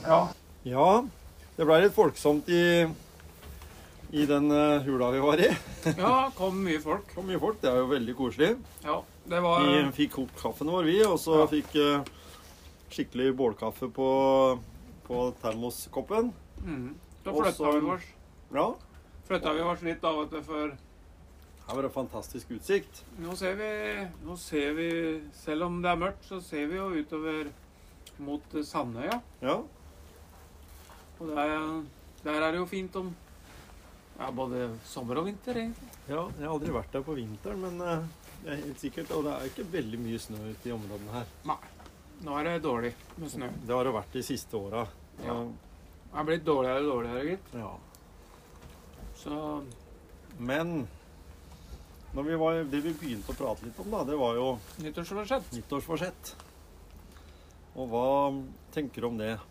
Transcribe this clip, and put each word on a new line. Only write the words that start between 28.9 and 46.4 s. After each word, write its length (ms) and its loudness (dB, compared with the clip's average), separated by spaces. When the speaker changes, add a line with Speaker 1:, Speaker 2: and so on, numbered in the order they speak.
Speaker 2:
Ja. 180 0
Speaker 1:
Og 80 -8
der, 560 -2
der 180 -2
er 100 2
det 80 -2
jo 60 -2
fint 300 -8
om 180 -6
ja, 140 -6
både 380 -4
sommer 340 -4
og 80 -2
vinter, 320 -6
egentlig. 300 -8
Speaker 2:
Ja, 140 -4
jeg 100 -8
har 60 -4
aldri 180 -4
vært 200 -4
der 120 -4
på 140 -6
vinteren, 420 -8
men, 220 -6
eh, 240 -2
det 100 -10
er 80 -8
helt 180 -12
sikkert, 320 -8
og 140 -2
det 80 -4
er 160 -6
ikke 220 -8
veldig 280 -4
mye 200 -6
snø 200 -12
ute 180 -10
i 20 -6
områdene 400 -10
her. 140 -8
Speaker 1:
Nei. 120 -4
Nå 160 -4
er 60 -2
det 180 -2
dårlig 300 0
med 120 -8
snø. 200 -8
Speaker 2:
Det 80 0
har 80 2
det 100 2
vært 200 -4
de 100 -4
siste 320 -6
åra. 300 -4
Speaker 1:
Ja. 60 -10
Speaker 2:
Ja. 180 -2
Speaker 1:
Det 720 -16
har 100 -2
blitt 200 0